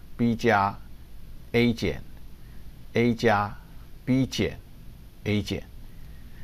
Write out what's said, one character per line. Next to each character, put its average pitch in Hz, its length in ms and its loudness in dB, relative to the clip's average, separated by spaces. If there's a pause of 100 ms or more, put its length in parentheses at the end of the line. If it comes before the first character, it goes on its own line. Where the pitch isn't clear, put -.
(160)
B 117 180 4
加、 104 420 6 (760)
A 117 200 6
减、 87 300 0 (920)
A 117 200 6
加、 104 420 4 (480)
B 127 220 4
减、 - 320 0 (680)
A 104 180 2
减。 - 200 -4 (800)